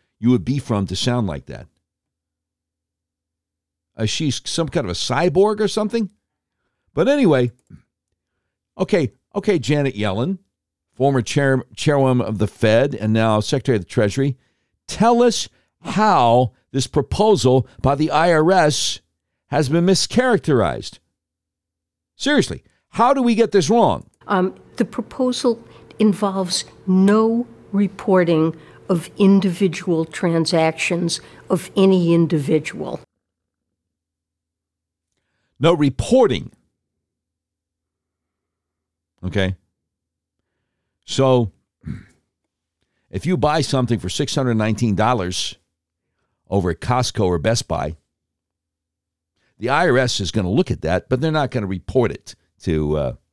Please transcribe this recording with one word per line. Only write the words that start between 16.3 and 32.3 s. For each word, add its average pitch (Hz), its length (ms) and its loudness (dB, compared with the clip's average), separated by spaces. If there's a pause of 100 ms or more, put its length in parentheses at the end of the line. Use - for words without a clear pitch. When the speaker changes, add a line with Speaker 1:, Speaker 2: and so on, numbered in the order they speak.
Speaker 1:
this 131 160 -2
proposal 135 800 2 (140)
by 135 140 2
the 147 140 0
I 160 240 2
R 156 180 4
S 160 500 0 (460)
has 139 220 -2
been 170 160 2
mischaracterized. 160 1120 0 (1160)
Seriously, - 480 0 (260)
how 247 240 2
do 269 80 0
we 240 140 2
get 220 160 2
this 160 180 2
wrong? 190 400 2 (180)
Speaker 2:
Um, 185 280 0 (220)
the 220 80 -2
proposal 247 800 -4 (360)
involves 190 640 -2 (200)
no 220 640 2 (240)
reporting 180 840 0 (340)
of 170 280 -2
individual 185 880 2
transactions 165 1160 -2 (280)
of - 280 -4
any 185 360 4
individual. 151 840 -2 (2500)